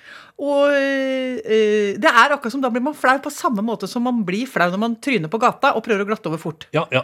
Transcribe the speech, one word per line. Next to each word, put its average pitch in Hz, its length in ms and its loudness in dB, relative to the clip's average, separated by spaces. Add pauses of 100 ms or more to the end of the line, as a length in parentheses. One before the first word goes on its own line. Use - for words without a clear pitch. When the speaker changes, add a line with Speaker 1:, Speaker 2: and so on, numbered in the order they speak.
(360)
Speaker 1:
Og, 285 360 2
eh, 254 1300 0
det 311 100 4
er 285 260 6
akkurat 247 200 -4
som 277 80 -4
da 247 80 0
blir 240 120 -2
man 302 120 -4
flau 269 240 2
på 294 120 -8
samme 254 320 -4
måte 214 280 -4
som 240 160 -4
man 240 180 -2
blir 196 220 -4
flau 175 240 0
når 190 100 -4
man 233 160 -2
tryner 202 320 -2
på 220 140 -4
gata 254 320 2
og 220 100 -4
prøver 202 220 -2
å - 20 -8
glatte 208 220 -4
over 160 80 -4
fort. - 340 -12
Speaker 2:
Ja, 151 180 0
ja, 127 140 0